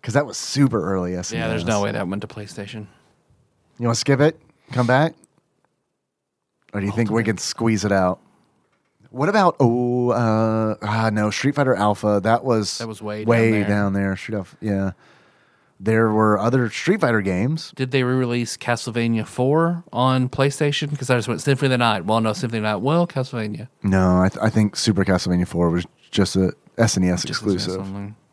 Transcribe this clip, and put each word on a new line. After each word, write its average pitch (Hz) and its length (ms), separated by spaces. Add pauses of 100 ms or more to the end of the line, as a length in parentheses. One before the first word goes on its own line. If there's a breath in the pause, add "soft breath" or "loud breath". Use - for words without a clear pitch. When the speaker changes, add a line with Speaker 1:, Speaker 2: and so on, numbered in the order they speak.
Speaker 1:
'Cause 110 140
that 143 100
was 110 120
super 120 460
early 90 320
S 90 160
N 113 60
E 113 40
S. 113 40
Speaker 2:
Yeah, - 40
there's 110 160
no 104 160
way 101 120
that 101 140
went 101 160
to 104 40
PlayStation. 104 600 (920 soft breath)
Speaker 1:
You 120 80
wanna 117 80
skip 135 240
it? 151 180 (360)
Come 123 140
back? 143 260 (1600)
Or 104 80
do 98 40
you 101 60
think 110 180
we 110 120
Speaker 2:
Ultimate. 104 40
Speaker 1:
can 104 120
squeeze 110 480
it 98 80
out? 92 260 (920)
What 135 180
about, 190 300
oh, 123 500
uh, 110 720
ah, 110 320
no, 107 160
Street 135 260
Fighter 131 200
Alpha. 104 460
That 113 220
was 110 360
Speaker 2:
That 117 100
was 107 120
way 107 220
Speaker 1:
way 113 280
Speaker 2:
down 104 100
there. 101 80
Speaker 1:
down 101 240
there. 98 240
Street - 180
Alpha, 95 240
yeah. 98 320 (880 soft breath)
There 110 320
were 107 280
other 120 300
Street 202 320
Fighter 117 200
games. 101 540
Speaker 2:
Did 127 160
they 135 120
re-release 123 540
Castlevania 117 680
four 165 580 (100)
on 127 360
PlayStation? 147 680
'Cause 131 120
I 127 80
just 110 100
went 117 140
Symphony 139 260
of 131 40
the 127 60
Night. 107 280
Well, 110 160
no, 110 120
Symphony 113 260
of 107 40
the 107 80
Night. 104 100
Well, 165 260
Castlevania. 120 600 (160)
Speaker 1:
No, 92 380
I, 95 80
th-, - 140
I 110 60
think 107 260
Super 98 300
Castlevania 90 420
four 85 220
was 85 160 (260)
just 95 240
a 92 180 (240)
S 113 200
N 92 60
E 90 60
S 90 140
Speaker 2:
Just 90 180
a 107 40
Speaker 1:
exclusive. 92 360
Speaker 2:
only. 101 320 (200)